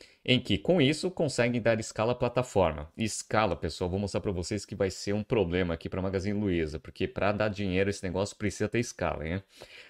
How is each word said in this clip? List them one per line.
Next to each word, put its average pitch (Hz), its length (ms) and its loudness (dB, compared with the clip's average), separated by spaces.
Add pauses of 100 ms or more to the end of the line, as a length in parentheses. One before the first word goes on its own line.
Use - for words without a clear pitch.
(240)
em 123 160 4
que, 104 160 2
com 175 240 2
isso, 151 300 2
conseguem 123 500 0
dar 113 180 4
escala 110 340 -2
à - 20 0
plataforma. 92 840 2
Escala, 107 580 0
pessoal, 87 360 -4
vou 95 80 0
mostrar 101 240 -2
pra 107 100 -2
vocês 92 320 -4
que - 100 -12
vai 95 160 0
ser - 220 -4
um 107 100 0
problema 90 520 2
aqui 87 160 -8
pra 92 100 -4
Magazine 98 400 -2
Luiza, 82 380 0
porque - 280 -4
pra 92 240 0
dar 107 200 0
dinheiro 98 400 0
esse - 120 -6
negócio 92 320 -2
precisa 104 360 -2
ter 113 80 0
escala, 78 500 -2
hein? 95 140 -2 (480)